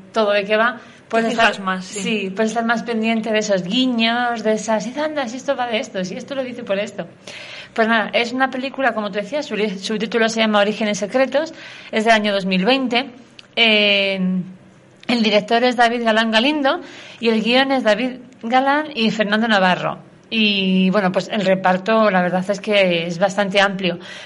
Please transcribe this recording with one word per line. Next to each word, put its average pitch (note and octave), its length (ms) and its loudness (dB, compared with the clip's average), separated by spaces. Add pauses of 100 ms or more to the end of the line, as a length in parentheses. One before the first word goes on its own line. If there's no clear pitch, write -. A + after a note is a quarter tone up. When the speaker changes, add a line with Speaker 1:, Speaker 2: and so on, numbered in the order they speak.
(100)
Speaker 1:
todo G#3 220 2
de G3+ 120 2
qué G#3+ 120 0
va, A#3+ 220 2 (280)
puedes A3+ 240 0
Speaker 2:
Te G#3 40 -4
fijas A#3 160 4
Speaker 1:
estar G3 160 -8
Speaker 2:
más, F#3 180 -2
sí. - 160 -10
Speaker 1:
sí, G3 340 -2
puedes A3 180 0
estar A#3 120 -2
más A#3 200 0
pendiente A3+ 460 -2
de G#3+ 100 2
esos G3 220 0
guiños, A#3 800 0
de A3 100 2
esas, G#3+ 340 -2
"Y B3 120 -8
anda, D4 300 -4
si A#3+ 80 -10
esto C4 180 -4
va B3 120 -4
de A#3 140 -2
esto, F#3+ 220 -6
si G#3 140 -8
esto C4 180 -10
lo C4+ 80 -4
dice A#3+ 220 -10
por G3 140 -2
esto". G#3 280 -8 (680)
Pues A3+ 140 2
nada, A3 260 2
es A#3 180 0
una C4 160 0
película, B3+ 460 -2
como G#3 160 -4
tú G3+ 80 -6
decías, C#4 260 -6
su A#3 100 -8
li-, G3+ 240 -2
su A3 200 -4
título A3+ 320 0
se A3+ 100 -2
llama G#3+ 200 4
Orígenes G#3 360 0
Secretos, C4+ 560 0 (400)
es A3 140 0
del A3+ 80 8
año G#3+ 180 2
dos G3 140 0
mil F#3 180 2
veinte, B3+ 460 0 (440)
eh, G#3 640 4 (880)
el A#3+ 140 2
director G#3 400 2
es B3 140 2
David A#3+ 280 2
Galán A3+ 260 2
Galindo C#4 500 2 (400)
y A3+ 80 0
el A3 140 2
guion B3+ 280 2
es C4 140 0
David A3 280 2 (300)
Galán C4+ 520 2
y A3+ 160 2
Fernando G#3+ 360 0
Navarro. F3+ 520 2 (320)
Y, F#3+ 600 2
bueno, F#3 200 2
pues F#3 220 -2
el - 100 -2
reparto, F#3+ 680 2
la F#3 100 2
verdad F3+ 300 0
es F#3+ 100 -2
que F#3 460 2
es E3+ 120 -6
bastante G3 440 2
amplio. F#3 360 0 (280)